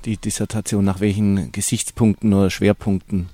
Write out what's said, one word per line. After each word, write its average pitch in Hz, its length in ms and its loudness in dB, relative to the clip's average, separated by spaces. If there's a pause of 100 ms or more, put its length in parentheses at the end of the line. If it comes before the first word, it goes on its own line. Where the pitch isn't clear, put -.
die 110 120 -4
Dissertation? 104 680 -2
Nach 95 160 0
welchen 98 520 0
Gesichtspunkten 107 840 0
oder 98 160 4
Schwerpunkten? 98 840 0